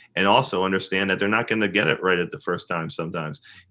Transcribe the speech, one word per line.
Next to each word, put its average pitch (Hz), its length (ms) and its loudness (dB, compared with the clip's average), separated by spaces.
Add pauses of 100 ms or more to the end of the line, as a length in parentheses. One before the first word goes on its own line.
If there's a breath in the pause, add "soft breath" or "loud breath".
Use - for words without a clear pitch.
(180 soft breath)
and 95 100 2
also 104 380 2
understand 95 440 0
that 92 80 0
they're 101 120 0
not 113 180 0
gonna 110 220 0
get 90 180 2
it - 160 0
right 90 160 4
at 85 120 -4
the 78 100 -10
first 87 260 -6
time 82 220 -4
sometimes. 80 520 -8 (300 loud breath)